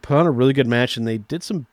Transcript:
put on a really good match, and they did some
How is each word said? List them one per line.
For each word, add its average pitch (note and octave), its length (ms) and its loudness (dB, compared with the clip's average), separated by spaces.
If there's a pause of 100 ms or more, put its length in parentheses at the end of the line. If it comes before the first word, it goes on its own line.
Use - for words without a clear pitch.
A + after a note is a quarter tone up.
put C#3+ 160 0
on E3 80 4
a E3 60 2
really C3 220 2
good C3+ 120 2
match, A#2+ 320 0
and A#2 100 -4
they A2+ 120 -4
did D3 240 -8
some E3+ 300 -6